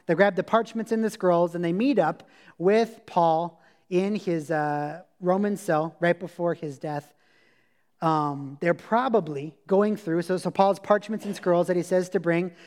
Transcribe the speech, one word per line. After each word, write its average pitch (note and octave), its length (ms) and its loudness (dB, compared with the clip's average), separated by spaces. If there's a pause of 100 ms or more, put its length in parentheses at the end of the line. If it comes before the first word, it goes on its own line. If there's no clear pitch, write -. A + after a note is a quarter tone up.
they E3+ 80 0
grab F#3+ 220 4
the F3+ 80 -2
parchments A3+ 480 -2
and A3 100 0
the A3 80 -2
scrolls, F3 440 2
and F3 100 -4
they E3+ 80 0
meet A3+ 260 0
up E3 300 -2 (300)
with A3 480 2
Paul E3+ 540 0 (300)
in F#3+ 240 0
his, E3 360 -4
uh, D3+ 520 -4 (180)
Roman G3 360 0
cell D#3 420 -2
right E3+ 200 0
before E3+ 360 -4
his D3 240 -10
death, D3 340 -8 (880)
um, C#3+ 600 -2
they're E3+ 140 2
probably E3+ 800 -2 (140)
going G3+ 280 2
through, E3 260 -2
so, F#3 140 -2
so F3 140 -4
Paul's G3 300 2
parchments G#3 440 0
and G3+ 120 -8
scrolls F3 320 2
that F3+ 80 0
he E3+ 80 0
says F3+ 260 0
to F3+ 100 -2
bring E3+ 300 0 (160)